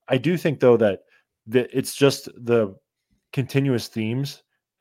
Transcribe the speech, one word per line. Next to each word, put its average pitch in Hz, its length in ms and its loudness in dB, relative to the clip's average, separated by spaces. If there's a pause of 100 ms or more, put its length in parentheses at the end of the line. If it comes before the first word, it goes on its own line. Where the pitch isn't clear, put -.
I 135 80 2
do 151 180 0
think, 151 240 -4
though, 123 160 6
that, 107 280 0 (440)
that 117 240 0
it's - 240 -6
just 139 300 2 (100)
the 113 400 0 (560)
continuous 135 560 -2
themes, 120 560 -6 (380)